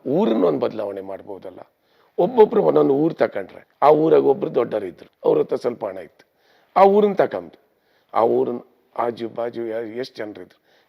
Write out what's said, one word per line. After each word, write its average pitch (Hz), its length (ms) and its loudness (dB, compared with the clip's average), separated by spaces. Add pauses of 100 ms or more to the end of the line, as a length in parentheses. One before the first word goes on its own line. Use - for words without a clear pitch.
ಊರನ್ನ 170 360 0
ಒಂದ್ 147 160 0
ಬದಲಾವಣೆ 107 420 -6
ಮಾಡ್ಬೋದಲ್ಲ? 95 580 -16 (580)
ಒಬ್ಬೊಬ್ರು 214 460 4
ಒಂದೊಂದು 151 300 4
ಊರ್ 156 200 0
ತಕೊಂಡ್ರೆ, - 540 -6 (140)
ಆ 143 100 6
ಊರಾಗ 151 340 4
ಒಬ್ರು 139 300 0
ದೊಡ್ಡರಿದ್ರು, 117 560 -4 (140)
ಅವ್ರ 160 140 2
ಹತ್ರ 139 160 -2
ಸ್ವಲ್ಪ 120 300 -6
ಹಣ 95 120 -10
ಇತ್ತು, - 300 -20 (500)
ಆ 185 60 8
ಊರನ್ನ 202 300 4
ತಕೊಂಡ್ರು. 95 500 -4 (500)
ಆ 104 100 2
ಊರನ್ನ 123 360 0 (380)
ಆಜು 117 320 -6
ಬಾಜು 117 320 -8
ಯಾ-, 113 380 -8
ಎಷ್ಟ್ - 180 -12
ಜನರಿದ್ರು, 98 440 -16 (280)